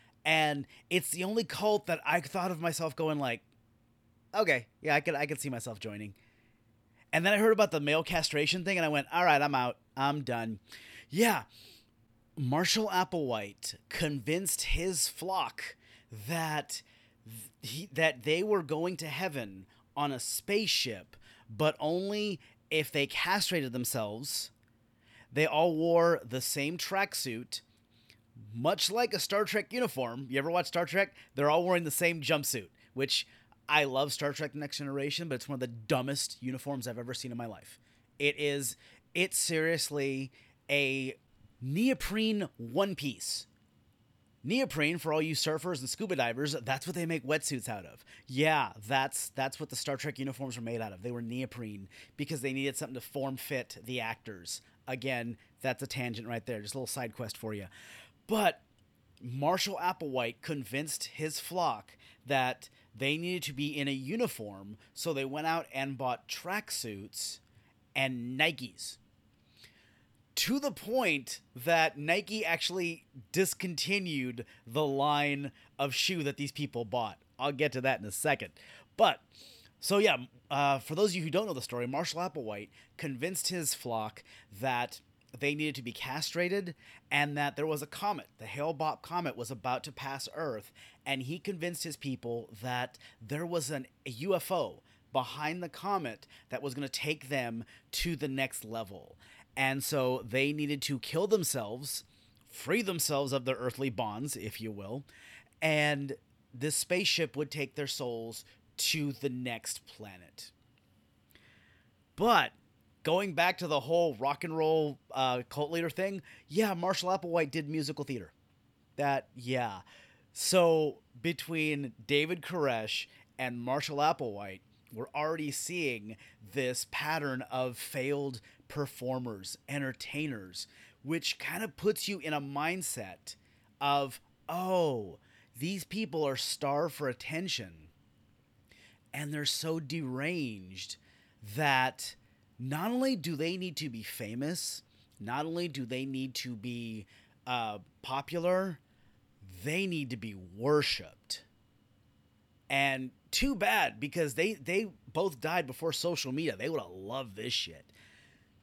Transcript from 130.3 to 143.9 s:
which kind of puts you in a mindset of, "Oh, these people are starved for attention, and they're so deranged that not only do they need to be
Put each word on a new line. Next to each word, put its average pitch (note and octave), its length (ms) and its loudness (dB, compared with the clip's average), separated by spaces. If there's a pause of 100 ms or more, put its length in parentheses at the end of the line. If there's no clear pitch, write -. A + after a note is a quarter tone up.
which D#3+ 360 -2
kind E3+ 240 -4
of G#3+ 140 -6
puts G#3+ 320 2
you G3 100 -4
in D3+ 160 -2
a D3 60 0
mindset C#3 960 -4 (440)
of, C#3+ 400 2 (280)
"Oh, E3 680 2 (380)
these F3 280 -4
people D#3+ 420 0
are C3+ 100 2
starved D3 580 0
for C#3+ 140 -2
attention, A#2+ 800 -6 (1200)
and D3 200 -6
they're D3 140 0
so D#3+ 340 0
deranged C3 1160 -4 (580)
that C3 640 2 (420)
not D3 320 -2
only B3+ 260 2
do D#3+ 200 -4
they E3 200 0
need F3+ 200 -6
to D3 120 -6
be A2+ 140 -8